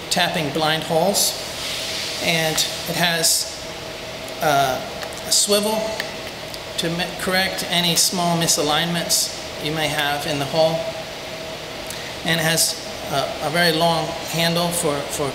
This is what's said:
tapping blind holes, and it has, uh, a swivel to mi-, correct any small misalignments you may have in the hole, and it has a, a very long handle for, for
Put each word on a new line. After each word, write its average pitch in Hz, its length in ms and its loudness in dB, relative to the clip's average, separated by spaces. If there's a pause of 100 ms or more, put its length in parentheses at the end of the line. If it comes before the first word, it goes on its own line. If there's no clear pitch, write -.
(120)
tapping 170 420 2
blind 160 300 2
holes, 175 500 2 (880)
and 160 320 2
it - 420 -2
has, 165 540 2 (920)
uh, 139 460 2 (360)
a - 60 -6
swivel 208 480 4 (960)
to 170 140 0
mi-, 170 160 -2 (160)
correct 185 480 0
any 175 260 2
small 175 420 2
misalignments 165 920 2 (340)
you 147 60 -2
may 156 160 0
have 143 400 0
in 151 100 0
the 143 60 -2
hole, 160 320 4 (1500)
and 165 160 2
it - 20 0
has - 420 2 (240)
a, 143 380 -2
a - 40 0
very 170 200 4
long 160 340 4 (260)
handle 170 360 2
for, 147 320 0
for 143 360 -2